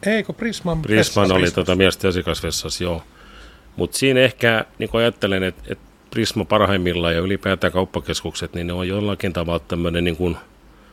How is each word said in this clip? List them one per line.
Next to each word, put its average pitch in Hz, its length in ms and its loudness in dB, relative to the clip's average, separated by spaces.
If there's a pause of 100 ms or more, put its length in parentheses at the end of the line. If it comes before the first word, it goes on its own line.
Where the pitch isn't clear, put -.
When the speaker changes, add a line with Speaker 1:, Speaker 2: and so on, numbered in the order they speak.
Speaker 1:
Ei, 208 180 0
kun 165 120 -8
Prisman 175 460 -4
Speaker 2:
Prisman 110 160 2
Speaker 1:
vessassa. 107 240 4
Speaker 2:
oli 95 120 4
Speaker 1:
Prismassa. 90 220 4
Speaker 2:
tota 90 200 2
miesten 92 340 4
esikaisvessassa, 85 720 -4
joo. 85 200 -4 (720)
Mut 90 180 -2
siinä 131 260 2
ehkä 117 460 2 (140)
niinku 113 180 -2
ajattelen, 101 460 0
et, 90 120 -2 (120)
et - 120 -8 (320)
Prisma 110 340 0
parhaimmillaan 90 680 2
ja 85 60 0
ylipäätään 92 540 -2
kauppakeskukset, 87 800 -4
niin 85 140 -6
ne 87 60 -4
on 90 140 -4
jollakin 101 460 -2
tavalla 85 260 -2
tämmönen 85 440 -2
niin 85 140 0
kuin – 85 200 -2 (560)